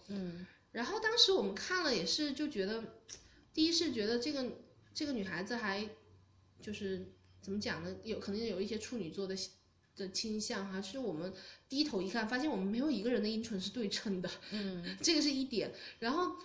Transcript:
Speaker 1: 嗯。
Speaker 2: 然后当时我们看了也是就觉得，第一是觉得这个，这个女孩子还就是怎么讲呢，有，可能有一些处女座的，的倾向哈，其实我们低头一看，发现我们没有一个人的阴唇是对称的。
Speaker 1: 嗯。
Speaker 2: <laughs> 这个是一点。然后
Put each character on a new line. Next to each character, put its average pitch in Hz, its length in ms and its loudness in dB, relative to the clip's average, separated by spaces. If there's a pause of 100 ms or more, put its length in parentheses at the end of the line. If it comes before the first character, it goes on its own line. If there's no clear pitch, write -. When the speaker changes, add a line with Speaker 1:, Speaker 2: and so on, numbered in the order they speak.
Speaker 1:
嗯。 185 400 -6 (240)
Speaker 2:
然 233 140 -2
后 403 160 0
当 440 180 4
时 392 140 8
我 330 100 6
们 196 100 0
看 359 300 0
了 294 100 2
也 180 140 2
是 294 260 0
就 302 140 0
觉 202 180 0
得， 226 180 -2 (720)
第 320 140 6
一 330 60 4
是 330 200 4
觉 220 140 2
得 240 120 4
这 294 140 0
个， 262 140 -2 (480)
这 311 100 -2
个 285 80 0
女 220 120 0
孩 180 180 -2
子 233 140 -2
还 208 300 0 (760)
就 208 100 -6
是 190 400 -4 (300)
怎 190 100 -6
么 208 80 0
讲 180 220 -2
呢， 180 120 -4 (100)
有， 214 140 -2
可 - 140 -4
能 214 100 0
有 202 180 0
一 208 60 0
些 214 120 -2
处 247 180 -6
女 175 140 -4
座 196 160 -4
的， 185 100 -2 (600)
的 196 140 -4
倾 214 300 -2
向 202 300 -2
哈， 190 100 -2
其 202 120 -8
实 269 80 -4
我 226 120 0
们 165 200 -4 (360)
低 269 140 2
头 240 180 2
一 185 80 0
看， 220 200 0
发 247 100 0
现 302 100 2
我 254 80 2
们 190 80 0
没 208 140 2
有 285 100 4
一 220 140 2
个 233 80 2
人 233 100 4
的 208 80 2
阴 220 140 0
唇 208 180 -2
是 - 100 -4
对 220 180 0
称 190 340 0
的。 180 80 -2 (220)
Speaker 1:
嗯。 190 460 -4
Speaker 2:
<laughs> - 40 -6
这 339 120 6
个 302 60 6
是 285 80 6
一 269 160 2
点。 202 280 0 (260)
然 233 140 0
后 339 320 2